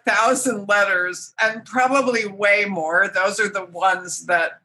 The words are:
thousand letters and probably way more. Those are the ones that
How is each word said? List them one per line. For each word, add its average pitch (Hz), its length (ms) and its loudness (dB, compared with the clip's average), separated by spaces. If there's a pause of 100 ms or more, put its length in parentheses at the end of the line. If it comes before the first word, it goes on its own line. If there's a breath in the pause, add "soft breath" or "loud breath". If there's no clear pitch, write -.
thousand 220 640 0
letters 190 680 0
and 220 260 -2
probably 254 600 0
way 202 400 2
more. 180 440 0
Those 196 300 0
are 208 100 0
the 190 160 -6
ones 180 600 -2
that 165 380 0